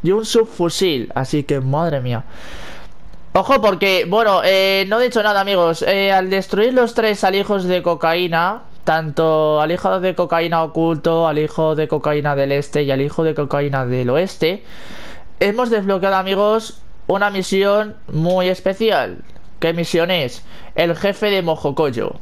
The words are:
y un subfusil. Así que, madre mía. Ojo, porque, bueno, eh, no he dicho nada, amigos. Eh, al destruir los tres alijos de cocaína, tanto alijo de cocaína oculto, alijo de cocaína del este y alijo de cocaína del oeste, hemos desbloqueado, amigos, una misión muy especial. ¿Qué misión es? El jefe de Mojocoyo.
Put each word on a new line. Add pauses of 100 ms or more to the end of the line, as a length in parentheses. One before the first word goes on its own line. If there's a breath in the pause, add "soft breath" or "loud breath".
y
un
subfusil.
Así
que,
madre
mía. (1080 loud breath)
Ojo,
porque,
bueno,
eh,
no
he
dicho
nada,
amigos.
Eh,
al
destruir
los
tres
alijos
de
cocaína, (200)
tanto
alijo
de
cocaína
oculto,
alijo
de
cocaína
del
este
y
alijo
de
cocaína
del
oeste, (760 loud breath)
hemos
desbloqueado,
amigos, (260)
una
misión (100)
muy
especial. (420)
¿Qué
misión
es? (300 loud breath)
El
jefe
de
Mojocoyo.